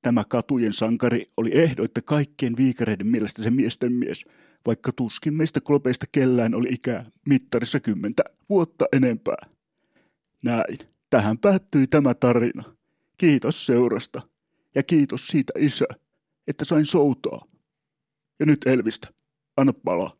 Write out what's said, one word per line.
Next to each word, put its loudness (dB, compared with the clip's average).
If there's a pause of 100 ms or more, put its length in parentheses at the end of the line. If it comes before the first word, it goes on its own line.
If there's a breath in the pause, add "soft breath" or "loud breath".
Tämä 0
katujen -2
sankari -2 (100)
oli -2
ehdoitta 0
kaikkien -2
viikareiden 0
mielestä -2
se 0
miesten 0
mies, -4 (420 soft breath)
vaikka -4
tuskin -6
meistä -2
klopeista -2
kellään 2
oli -2
ikää -6 (180)
mittarissa 0
kymmentä -4 (260)
vuotta 0
enempää. -2 (960)
Näin. -4 (320)
Tähän 2
päättyi 2
tämä 2
tarina. 0 (560)
Kiitos 2
seurasta. 0 (520)
Ja 0
kiitos 0
siitä, -2
isä, 0 (600)
että -6
sain 2
soutaa. 0 (960)
Ja 2
nyt 2
Elvistä. 0 (480)
Anna 4
palaa. -4